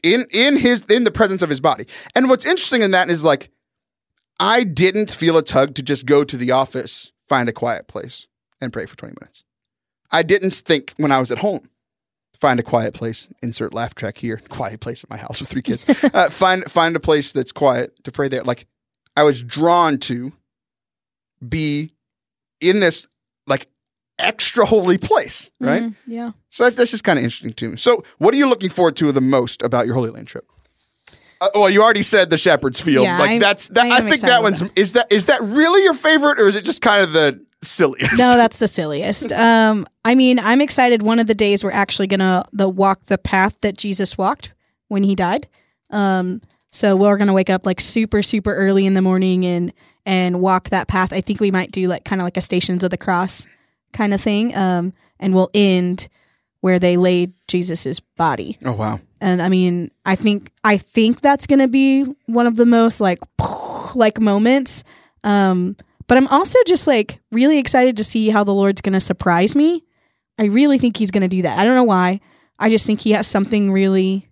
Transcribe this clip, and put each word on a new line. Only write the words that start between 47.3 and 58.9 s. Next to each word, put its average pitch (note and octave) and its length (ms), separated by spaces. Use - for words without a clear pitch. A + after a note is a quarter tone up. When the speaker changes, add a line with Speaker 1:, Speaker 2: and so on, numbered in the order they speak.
Speaker 2:
wake F#3+ 180
up, F#3 160
like, F#3 120
super, G#3+ 440
super G#3 320
early G3 320
in F#3+ 80
the F#3+ 80
morning F#3 420
and, F3 260
and F3+ 340
walk F#3 280
that - 180
path. F#3 260
I F#3+ 80
think G3+ 180
we G3+ 120
might F#3 200
do, F#3 160
like, F3 160
kinda F#3+ 200
like F3+ 140
a F3+ 40
Stations F3+ 420
of F#3 60
the F3 80
Cross F#3 480
kinda G#3 240
thing. G#3+ 400
Um, F#3 340
and F#3+ 160
we'll F#3 180
end F#3 560
where F#3 180
they F3+ 180
laid F3+ 340
Jesus's E3+ 520
body. D3 680
Speaker 1:
Oh, B2+ 80
wow. G#2+ 260